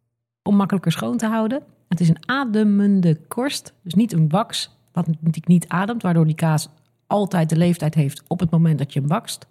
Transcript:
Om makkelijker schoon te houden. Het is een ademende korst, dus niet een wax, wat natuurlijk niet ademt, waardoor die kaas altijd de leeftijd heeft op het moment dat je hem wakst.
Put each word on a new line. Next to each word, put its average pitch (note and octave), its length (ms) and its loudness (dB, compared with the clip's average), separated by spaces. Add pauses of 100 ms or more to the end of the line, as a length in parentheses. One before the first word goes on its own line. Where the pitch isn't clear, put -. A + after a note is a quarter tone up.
(420)
Om G3+ 140 2
makkelijker G3 360 0
schoon A#3 240 -4
te A#3 100 -2
houden. A3+ 360 -2 (260)
Het E3+ 120 -2
is F3 80 2
een - 200 0
ademende G3+ 1000 2
korst, - 440 -6 (100)
dus E3+ 120 -6
niet G#3+ 180 2
een D#3+ 160 2
wax, G3+ 480 -4 (160)
wat F3 140 -2
natuurlijk D#3+ 400 -4
niet E3+ 220 2
ademt, G3+ 340 -4
waardoor E3+ 240 2
die D#3 80 2
kaas D#3 340 -2 (380)
altijd F#3 420 0
de D#3+ 80 0
leeftijd E3 380 2
heeft C#3 320 -2
op F3 140 -4
het F3+ 100 0
moment E3 280 2
dat C3+ 140 -6
je - 80 -4
hem C3+ 80 -2
wakst. - 420 -6